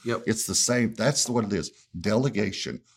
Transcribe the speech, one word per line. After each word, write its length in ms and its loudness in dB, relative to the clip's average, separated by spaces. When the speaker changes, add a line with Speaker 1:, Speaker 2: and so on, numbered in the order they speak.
Speaker 1:
Yep. 220 -2
Speaker 2:
It's 220 0
the 80 -2
same. 400 2
That's 340 2
what 160 0
it 80 -2
is. 180 -2
Delegation. 840 0